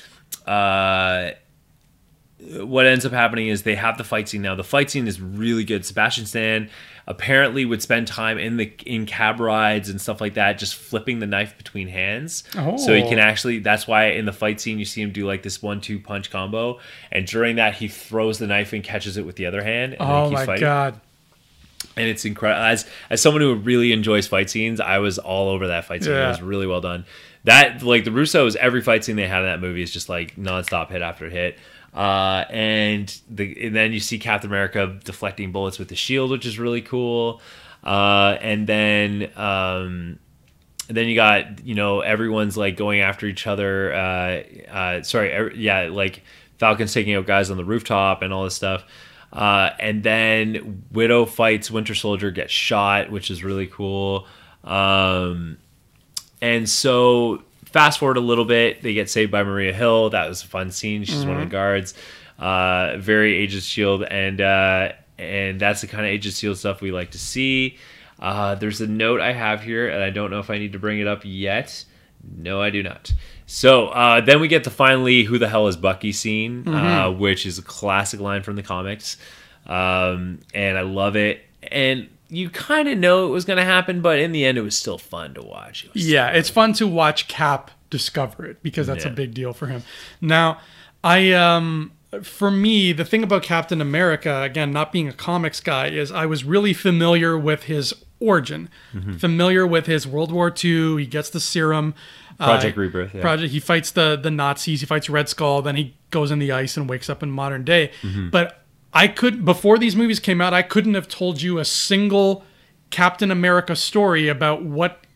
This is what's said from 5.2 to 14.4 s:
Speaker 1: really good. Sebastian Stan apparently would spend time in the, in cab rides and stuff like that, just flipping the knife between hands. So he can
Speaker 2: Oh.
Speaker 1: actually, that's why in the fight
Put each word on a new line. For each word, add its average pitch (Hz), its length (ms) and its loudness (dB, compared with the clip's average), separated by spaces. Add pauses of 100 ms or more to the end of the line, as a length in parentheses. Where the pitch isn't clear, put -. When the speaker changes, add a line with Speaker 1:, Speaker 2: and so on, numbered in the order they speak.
Speaker 1:
really 110 420 -2
good. 101 220 -4
Sebastian 113 400 0
Stan 110 440 -2 (380)
apparently 135 580 0
would 117 160 -2
spend 117 260 0
time 110 320 -4
in 113 180 -4
the, 110 140 -4 (140)
in 113 200 -6
cab 113 340 -2
rides 107 500 2
and 95 120 -8
stuff - 180 -6
like 104 140 -6
that, 104 240 2
just 98 180 -8
flipping 117 440 -6
the 104 80 -6
knife 101 300 -4
between 98 300 -12
hands. 101 560 -6 (340)
So 254 180 4
he 107 80 6
can 117 160 2
Speaker 2:
Oh. 107 40 6
Speaker 1:
actually, 110 360 2
that's 107 280 0
why 110 200 4
in 104 180 0
the 98 80 -4
fight 107 260 -2